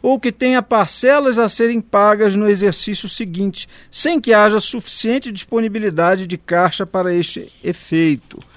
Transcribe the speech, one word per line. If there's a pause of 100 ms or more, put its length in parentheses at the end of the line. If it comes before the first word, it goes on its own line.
ou
que
tenha
parcelas
a
serem
pagas
no
exercício
seguinte, (200)
sem
que
haja
suficiente
disponibilidade
de
caixa
para
este (100)
efeito. (140)